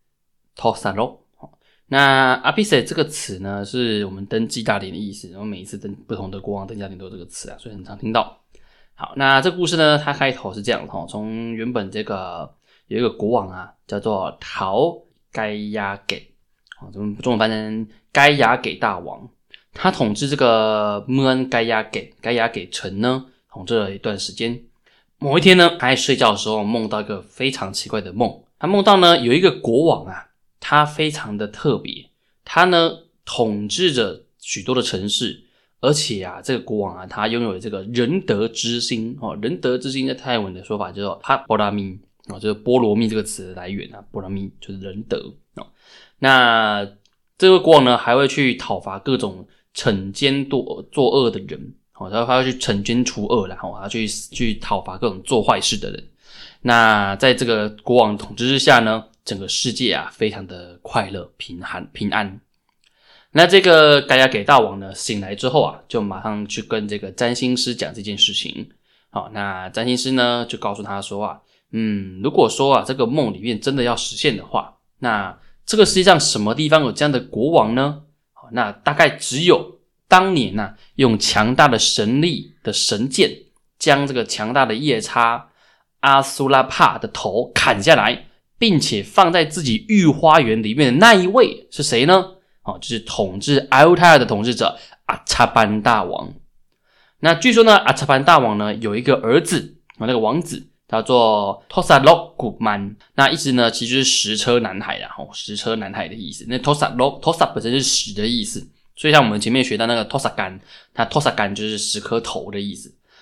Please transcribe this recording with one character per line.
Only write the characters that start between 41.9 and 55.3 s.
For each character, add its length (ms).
哦， 100
就 80
是 60
波 260
罗 160
蜜 100
这 80
个 80
词 260
的 60
来 140
源 260
啊， 160
波 100
罗 80
蜜 220
就 140
是 60
仁 240
德， 140
哦。 120
那 640
这 120
个 120
国 140
王 100
呢， 120
还 200
会 100
去 300
讨 240
伐 180
各 180
种 300
惩 380
奸 380
堕-， 420
作 180
恶 220
的 160
人， 260
哦， 160
他， 140
他 140
会 120
去 80
惩 240
奸 220
除 220
恶 200
啦， 160
哦， 180
他 60
去， 220
去 460
讨 280
伐 160
各 100
种 140
做 180